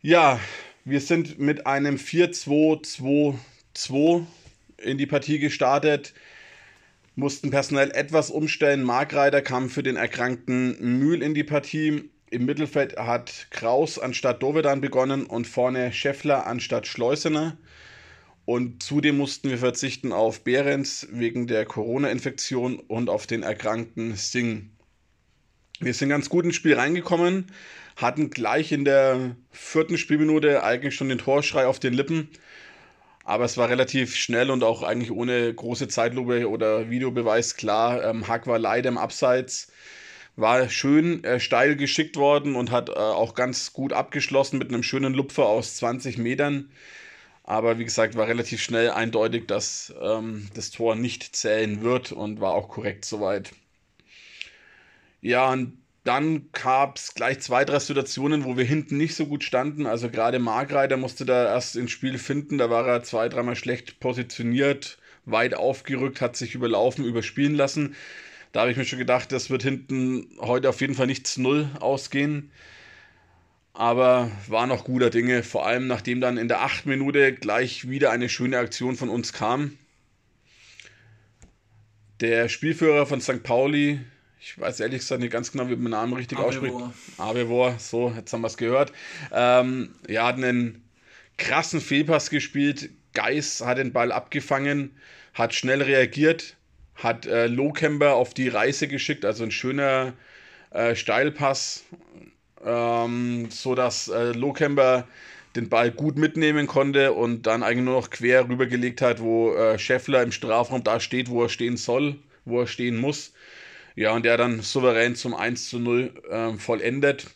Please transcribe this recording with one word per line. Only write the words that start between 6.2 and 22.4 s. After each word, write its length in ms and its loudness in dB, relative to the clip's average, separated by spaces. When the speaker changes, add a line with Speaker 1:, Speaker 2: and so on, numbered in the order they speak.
Speaker 1:
mussten 340 -2
personell 400 2
etwas 380 2
umstellen. 540 2
Markreiter 580 4
kam 300 -2
für 120 -4
den 140 0
erkrankten 1040 0
Mühl 240 4
in 100 0
die 100 0
Partie. 680 -2
Im 160 -2
Mittelfeld 540 -2
hat 500 -4
Kraus 500 0
anstatt 440 -2
Dovedan 400 2
begonnen 420 0
und 220 -6
vorne 440 0
Scheffler 560 0
anstatt 400 -4
Schleusener. 680 -2
Und 380 -2
zudem 340 2
mussten 320 -2
wir 80 -2
verzichten 560 -2
auf 320 0
Behrens 680 0
wegen 340 -2
der 180 0
Corona-Infektion 1120 -4